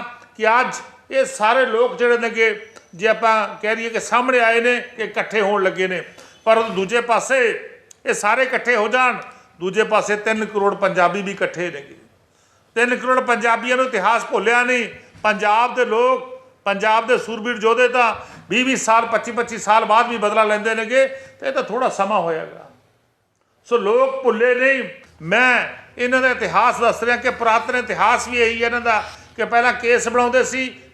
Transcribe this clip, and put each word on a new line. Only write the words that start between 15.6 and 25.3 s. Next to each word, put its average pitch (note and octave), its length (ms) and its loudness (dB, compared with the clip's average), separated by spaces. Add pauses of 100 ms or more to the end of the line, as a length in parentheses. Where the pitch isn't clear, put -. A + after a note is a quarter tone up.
ਦੇ B3 100 0
ਲੋਕ, A#3+ 420 0 (380)
ਪੰਜਾਬ G#3+ 420 0
ਦੇ B3 100 4
ਸੂਰਬੀਰ A3+ 460 -6
ਯੋਧੇ B3 240 4
ਤਾਂ A#3+ 260 2 (360)
ਵੀਹ A3+ 160 0
ਵੀਹ C4 100 2
ਸਾਲ, A3+ 300 2
ਪੱਚੀ A#3 260 -2
ਪੱਚੀ A3+ 260 -6
ਸਾਲ A3 280 2
ਬਾਅਦ A3 240 4
ਵੀ A#3 80 -4
ਬਦਲਾ G#3+ 260 0
ਲੈਂਦੇ G#3+ 320 0
ਨੇਗੇ, A#3 300 2 (340)
ਤੇ - 80 -6
ਇਹ C4+ 40 0
ਤਾਂ C4 120 -4
ਥੋੜ੍ਹਾ A#3 260 -2
ਸਮਾਂ G3+ 300 -2
ਹੋਇਆਗਾ। - 500 -6 (960)
ਸੋ A#3 100 0
ਲੋਕ C4 460 2
ਭੁੱਲੇ A#3 320 2
ਨਹੀਂ। C4 280 2 (380)
ਮੈਂ A3 440 2 (320)